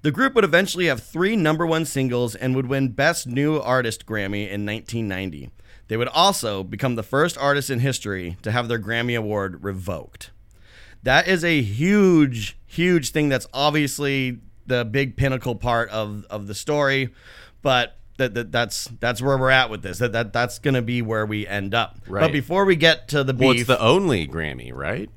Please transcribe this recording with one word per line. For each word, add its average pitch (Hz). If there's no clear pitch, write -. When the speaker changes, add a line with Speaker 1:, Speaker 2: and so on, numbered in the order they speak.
Speaker 1:
The 151
group 262
would 220
eventually 175
have 131
three 190
number 160
one 160
singles 123
and 127
would 131
win 135
Best 147
New 143
Artist 120
Grammy 101
in 101
nineteen 113
ninety. 90
They 110
would 120
also 123
become 113
the 110
first 156
artist 139
in 123
history 95
to 107
have 120
their 117
Grammy 117
Award 101
revoked. 92
That 135
is 180
a 165
huge, 147
huge 170
thing 151
that's 135
obviously 139
the 120
big 131
pinnacle 131
part 117
of, 104
of 101
the 104
story, 135
but 123
that, 123
that, 117
that's, 117
that's 117
where 135
we're 131
at 131
with 110
this. 90
That, 117
that, 113
that's 120
gonna 131
be 120
where 110
we 107
end 98
up. 113
Speaker 2:
Right. 95
Speaker 1:
But 156
before 160
we 190
get 156
to 143
the 131
Speaker 2:
Well, 131
it's 120
Speaker 1:
beef 113
Speaker 2:
the 123
only 123
Grammy, 65
right? 85